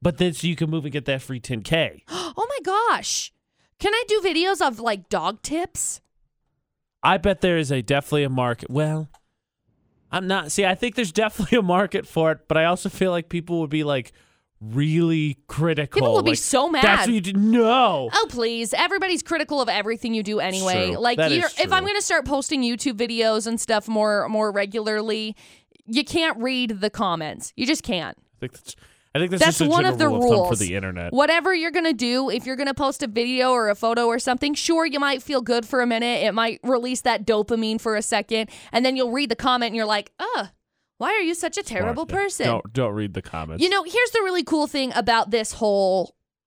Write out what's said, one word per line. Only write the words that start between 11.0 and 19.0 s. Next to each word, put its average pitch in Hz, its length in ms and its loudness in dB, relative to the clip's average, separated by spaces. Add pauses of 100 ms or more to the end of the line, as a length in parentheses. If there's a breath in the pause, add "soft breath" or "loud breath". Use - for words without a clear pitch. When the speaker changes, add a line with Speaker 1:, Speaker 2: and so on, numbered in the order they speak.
Speaker 1:
definitely 214 460 2
a 226 40 4
market 185 440 0
for 160 260 2
it, 156 160 -4
but 156 80 2
I 160 80 4
also 180 240 0
feel 185 220 0
like 170 180 -2
people 170 320 -4
would 156 100 -2
be, 156 140 0
like, 139 280 -2 (480 soft breath)
really 151 840 0
critical. 156 540 0
Speaker 2:
People 554 140 4
will 415 80 4
be 330 100 2
Speaker 1:
Like, 285 60 0
Speaker 2:
so 277 340 2
Speaker 1:
"That's 269 120 2
Speaker 2:
mad. 202 160 6
Speaker 1:
what 208 100 2
you 220 100 2
do." 185 140 -6
No. 220 800 4
Speaker 2:
Oh, 440 180 2
please. 233 420 -4
Everybody's 359 500 0